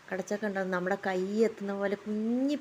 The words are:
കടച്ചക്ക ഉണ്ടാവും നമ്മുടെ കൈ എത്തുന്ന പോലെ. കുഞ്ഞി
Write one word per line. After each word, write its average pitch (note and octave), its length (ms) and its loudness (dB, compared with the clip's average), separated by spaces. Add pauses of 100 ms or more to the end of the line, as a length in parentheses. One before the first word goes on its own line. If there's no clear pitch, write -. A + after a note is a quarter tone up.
കടച്ചക്ക G3+ 400 -2
ഉണ്ടാവും F#3+ 260 -2
നമ്മുടെ F#3 220 2 (100)
കൈ F#3 160 2 (260)
എത്തുന്ന G3+ 340 -4
പോലെ. G3 140 2 (100)
കുഞ്ഞി A#3 560 0